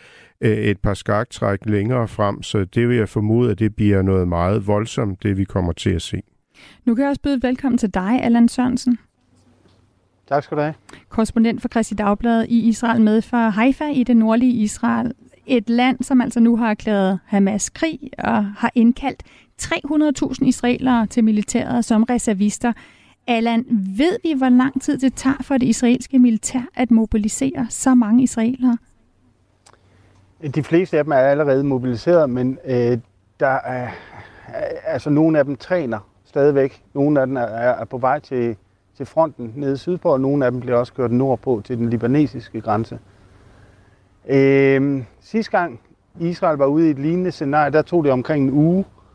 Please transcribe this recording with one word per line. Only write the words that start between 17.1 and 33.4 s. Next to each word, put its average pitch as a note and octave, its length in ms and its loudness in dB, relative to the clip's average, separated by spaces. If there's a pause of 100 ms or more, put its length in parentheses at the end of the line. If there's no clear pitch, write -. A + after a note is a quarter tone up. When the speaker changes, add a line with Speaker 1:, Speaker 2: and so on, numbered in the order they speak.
Speaker 2:
Hamas G3 440 0
krig D#4+ 300 -6 (180)
og A3 280 -2
har G#3 300 -4
indkaldt B3 480 2 (340)
tre - 260 -6
hundrede D4+ 280 0
tusind C4+ 360 -4
israelere B3 600 0
til A#3+ 160 0
militæret A3 600 0
som A3 180 2
reservister. A3+ 720 -2 (540)
Allan, A3+ 420 0
ved G#3 540 0
vi, D#4+ 140 -2
hvor C4 120 2
lang B3+ 320 2
tid C#4+ 160 -2
det B3+ 160 0
tager C4+ 280 -2
for C4+ 160 -2
det B3+ 100 0
israelske B3 520 2
militær A#3+ 420 2 (140)
at A#3+ 160 0
mobilisere A3+ 800 0
så - 260 2
mange A#3+ 280 4
israelere? B3 540 0 (1800)
Speaker 3:
De D3+ 80 0
fleste E3+ 340 0
af D3 60 2
dem D3+ 80 -6
er C#3+ 60 2
allerede C#3 460 4
mobiliseret, C3 640 2
men, B2+ 360 -2
øh, B2 320 0 (420)
der D3 80 2 (180)